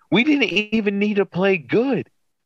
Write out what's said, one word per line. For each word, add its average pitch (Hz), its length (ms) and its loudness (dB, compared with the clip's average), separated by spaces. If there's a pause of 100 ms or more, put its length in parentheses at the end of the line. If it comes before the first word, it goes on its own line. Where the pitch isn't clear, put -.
(100)
we 226 140 4
didn't 285 280 0
even 208 460 -2
need 208 200 0
to 196 60 2
play 190 320 0
good. 180 540 -2 (360)